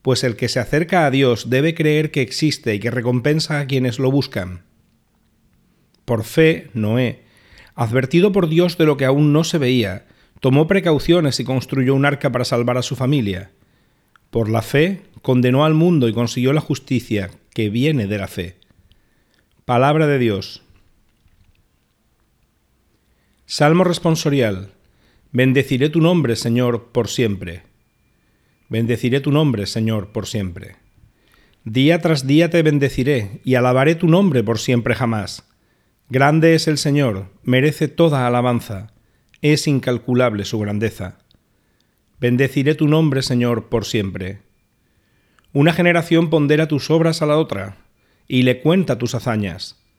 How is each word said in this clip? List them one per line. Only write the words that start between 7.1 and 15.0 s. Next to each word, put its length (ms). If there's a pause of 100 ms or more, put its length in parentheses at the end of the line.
advertido 560
por 160
Dios 280
de 80
lo 120
que 80
aún 280
no 120
se 140
veía, 500 (320)
tomó 260
precauciones 720
y 60
construyó 500
un 100
arca 280
para 120
salvar 340
a 40
su 140
familia. 560 (760)
Por 200
la 120
fe, 420 (180)